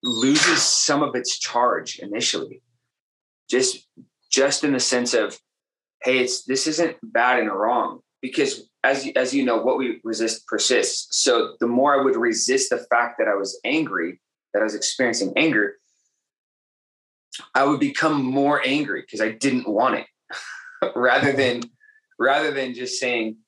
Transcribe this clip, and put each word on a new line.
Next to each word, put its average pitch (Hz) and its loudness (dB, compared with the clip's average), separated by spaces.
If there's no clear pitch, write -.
loses 131 2
some - 2
of 135 -2
its - -4
charge 120 -2
initially. 101 -6
Just, - 0
just - 2
in 143 2
the 127 2
sense 123 0
of, 104 0
"Hey, 131 2
it's, 123 -2
this 131 -2
isn't 160 0
bad 120 2
and 107 0
wrong," 98 0
because - -2
as, 139 2
as 131 0
you 135 2
know, 120 2
what 123 0
we 123 -4
resist 110 -4
persists. - 0
So 120 2
the 120 2
more 135 4
I 131 2
would 127 2
resist 117 0
the 117 0
fact 117 0
that 110 0
I 104 0
was 98 -6
angry, 123 -4
that 101 0
I 110 2
was 107 -4
experiencing 117 -2
anger, 135 2
I 135 4
would 143 2
become 147 0
more 139 2
angry 139 -2
'cause 107 -8
I 110 0
didn't 123 -2
want 110 2
it, - -8
<laughs> - -8
rather 123 2
than, 120 0
rather 143 2
than 131 -4
just 123 -8
saying 117 -4